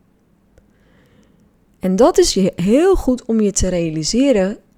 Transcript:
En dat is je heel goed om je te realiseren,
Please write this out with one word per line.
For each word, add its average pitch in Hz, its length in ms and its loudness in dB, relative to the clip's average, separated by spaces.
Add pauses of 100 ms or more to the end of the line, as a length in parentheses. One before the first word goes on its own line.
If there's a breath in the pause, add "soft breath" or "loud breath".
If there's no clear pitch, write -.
(1800 soft breath)
En 185 180 -2
dat 302 220 4
is 349 160 2
je 190 220 0
heel 285 380 2
goed 254 300 -2
om 226 160 -2
je 202 120 0
te 190 160 -2
realiseren, 185 880 -2 (200)